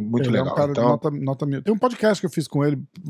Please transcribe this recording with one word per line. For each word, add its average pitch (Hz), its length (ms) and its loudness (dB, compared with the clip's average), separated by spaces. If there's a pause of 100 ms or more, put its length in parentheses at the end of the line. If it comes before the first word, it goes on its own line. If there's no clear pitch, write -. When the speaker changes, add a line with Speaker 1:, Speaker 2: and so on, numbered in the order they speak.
Speaker 1:
muito 120 260 0
Speaker 2:
Ele 120 100 2
Speaker 1:
legal. 135 120 0
Speaker 2:
é - 20 -4
um - 40 -4
cara 143 160 2
Speaker 1:
Então 117 120 0
Speaker 2:
nota, 123 280 2
nota 135 340 -4
mil. 139 180 -2
Tem 214 100 2
um 214 40 0
podcast 214 420 0
que - 60 -6
eu 156 40 0
fiz 151 160 -4
com 143 200 0
ele, 143 180 0 (260)